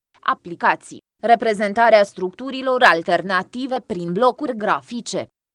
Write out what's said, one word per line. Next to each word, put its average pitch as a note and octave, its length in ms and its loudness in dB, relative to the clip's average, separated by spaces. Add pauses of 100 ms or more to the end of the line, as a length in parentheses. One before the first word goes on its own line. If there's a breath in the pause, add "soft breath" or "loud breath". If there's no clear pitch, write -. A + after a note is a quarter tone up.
(200)
Aplicații. - 800 -4 (220)
Reprezentarea A3 800 4
structurilor B3+ 800 -4
alternative F#3+ 1000 0
prin F3 320 -8
blocuri B3 440 0
grafice. G3 720 -6 (280)